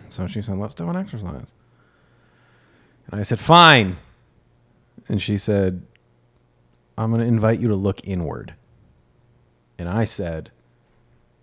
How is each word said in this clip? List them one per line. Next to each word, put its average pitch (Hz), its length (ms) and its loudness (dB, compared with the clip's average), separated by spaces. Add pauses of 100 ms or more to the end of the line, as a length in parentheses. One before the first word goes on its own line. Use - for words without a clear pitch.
so 92 180 -10
she 104 140 -8
said, 98 160 -6
"Let's 104 160 -8
do 170 160 -10
an 175 60 -6
exercise." 113 580 -10 (1600)
And 104 80 -8
I 104 40 -6
said, 110 160 -4
"Fine." 147 580 8 (1120)
And 104 120 -2
she 104 160 -2
said, 95 440 0 (1160)
"I'm 113 140 -2
gonna 117 140 0
invite 113 340 2
you 117 80 -2
to 104 80 0
look 98 320 -2
inward." 78 460 -6 (1200)
And 85 120 -8
I 110 140 -2
said, 85 480 -8 (920)